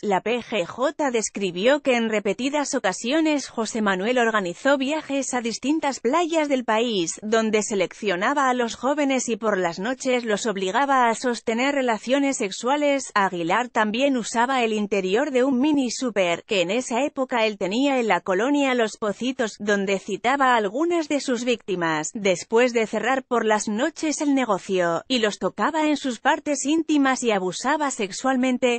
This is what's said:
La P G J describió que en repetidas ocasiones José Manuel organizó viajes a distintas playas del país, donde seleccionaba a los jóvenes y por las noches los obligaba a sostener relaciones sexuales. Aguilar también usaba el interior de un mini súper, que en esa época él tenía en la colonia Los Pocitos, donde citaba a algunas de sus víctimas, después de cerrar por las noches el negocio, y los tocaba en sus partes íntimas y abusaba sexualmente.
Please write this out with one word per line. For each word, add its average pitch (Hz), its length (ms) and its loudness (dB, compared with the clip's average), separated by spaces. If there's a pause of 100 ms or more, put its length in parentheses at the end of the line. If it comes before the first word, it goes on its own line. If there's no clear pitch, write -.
La 196 180 2
P 233 180 -2
G 214 260 -4
J 285 440 -2
describió 214 720 0
que 254 140 2
en 226 140 0
repetidas 247 680 -2
ocasiones 277 760 0
José 220 320 -4
Manuel 208 380 0
organizó 220 580 2
viajes 277 560 -4
a 247 80 -2
distintas 262 580 -2
playas 311 480 0
del 262 160 0
país, 220 600 0
donde 214 400 2
seleccionaba 214 840 0
a 247 40 2
los 233 220 -2
jóvenes 269 540 0
y 220 60 0
por 202 220 0
las 170 220 -2
noches 247 460 -2
los 208 200 -2
obligaba 233 640 2
a 220 60 2
sostener 240 580 -2
relaciones 262 640 0
sexuales. 269 760 -2
Aguilar 190 540 0
también 240 460 2
usaba 247 480 0
el 220 100 0
interior 208 580 0
de 247 120 2
un 262 160 2
mini 277 300 2
súper, 196 540 0
que 196 180 0
en 170 80 0
esa 240 340 0
época 247 440 0
él 208 100 -4
tenía 254 420 0
en 226 80 0
la 175 140 2
colonia 262 540 2
Los 220 220 0
Pocitos, 226 640 -4
donde 202 380 0
citaba 254 560 0
a 240 40 4
algunas 302 520 0
de 294 100 0
sus 240 260 -2
víctimas, 170 680 -2
después 220 600 2
de 226 120 2
cerrar 226 380 -2
por 233 200 0
las 214 240 2
noches 277 540 -2
el 285 140 2
negocio, 185 720 0
y 262 100 2
los 214 220 0
tocaba 302 480 0
en 294 100 2
sus 247 220 -4
partes 294 440 0
íntimas 285 600 2
y 233 80 2
abusaba 240 580 -2
sexualmente. 254 760 0 (120)